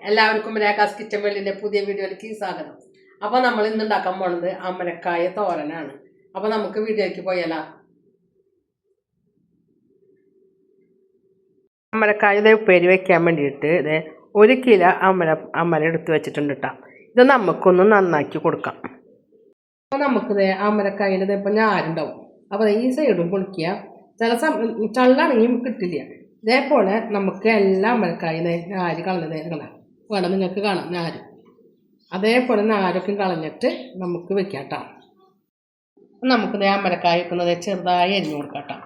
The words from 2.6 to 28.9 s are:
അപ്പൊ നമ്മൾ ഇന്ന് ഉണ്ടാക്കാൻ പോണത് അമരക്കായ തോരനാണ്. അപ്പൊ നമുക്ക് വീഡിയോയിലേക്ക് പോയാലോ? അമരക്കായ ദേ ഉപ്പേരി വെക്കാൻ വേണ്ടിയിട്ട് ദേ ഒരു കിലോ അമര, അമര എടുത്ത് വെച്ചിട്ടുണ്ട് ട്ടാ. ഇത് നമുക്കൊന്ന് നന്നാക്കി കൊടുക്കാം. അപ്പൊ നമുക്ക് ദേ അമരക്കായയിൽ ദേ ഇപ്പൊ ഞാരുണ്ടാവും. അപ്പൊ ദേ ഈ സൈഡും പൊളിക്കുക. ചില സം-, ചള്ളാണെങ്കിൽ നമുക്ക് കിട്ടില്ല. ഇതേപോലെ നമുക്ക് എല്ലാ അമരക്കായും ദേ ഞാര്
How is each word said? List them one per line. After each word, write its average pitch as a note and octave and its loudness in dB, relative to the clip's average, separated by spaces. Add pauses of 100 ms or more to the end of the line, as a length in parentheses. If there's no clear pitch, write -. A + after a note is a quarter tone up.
അപ്പൊ A3 -2 (100)
നമ്മൾ A3+ 0
ഇന്ന് A3 -2
ഉണ്ടാക്കാൻ F#3+ -2
പോണത് F3 -2 (180)
അമരക്കായ F3 -4 (160)
തോരനാണ്. E3 -6 (420)
അപ്പൊ F#3+ -6
നമുക്ക് G3+ -4
വീഡിയോയിലേക്ക് F#3+ -4
പോയാലോ? E3 -4 (4000)
അമരക്കായ G#3 4 (100)
ദേ A3 10
ഉപ്പേരി F3+ 6
വെക്കാൻ F#3 4
വേണ്ടിയിട്ട് D3 0 (160)
ദേ D#3 0 (440)
ഒരു A3+ 8 (100)
കിലോ F#3+ 6 (180)
അമര, F3+ 2 (320)
അമര E3+ 2
എടുത്ത് E3 -4
വെച്ചിട്ടുണ്ട് D3 -4
ട്ടാ. - -4 (420)
ഇത് B3 6 (100)
നമുക്കൊന്ന് F#3 4 (100)
നന്നാക്കി E3 2
കൊടുക്കാം. - -2 (1120)
അപ്പൊ C#4 -4
നമുക്ക് A3+ 0
ദേ G3 4 (220)
അമരക്കായയിൽ G3 0
ദേ G3+ 0
ഇപ്പൊ G3+ -2 (100)
ഞാരുണ്ടാവും. E3 -2 (360)
അപ്പൊ G#3 -2
ദേ G#3 2 (120)
ഈ C4 2
സൈഡും G3 0
പൊളിക്കുക. F3+ -4 (520)
ചില A#3 2 (100)
സം-, D#4 0 (360)
ചള്ളാണെങ്കിൽ B3+ 4
നമുക്ക് B3 -2
കിട്ടില്ല. F3 -6 (400)
ഇതേപോലെ A#3+ 2 (180)
നമുക്ക് G3 -2 (120)
എല്ലാ F#3+ 2
അമരക്കായും E3+ -2
ദേ E3+ 0 (200)
ഞാര് F3 -4